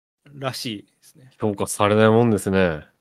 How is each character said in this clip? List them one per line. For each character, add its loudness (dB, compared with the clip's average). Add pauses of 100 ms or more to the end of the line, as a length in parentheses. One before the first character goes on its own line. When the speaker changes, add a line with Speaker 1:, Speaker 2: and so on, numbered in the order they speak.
(340)
Speaker 1:
ら -10
し -12
い -12
で -20 (140)
す -20
ね。 -20
Speaker 2:
評 -4
価 -6
さ 0
れ 2
な 4
い 6
も 4
ん 2
で 2
す -4
ね。 0 (160)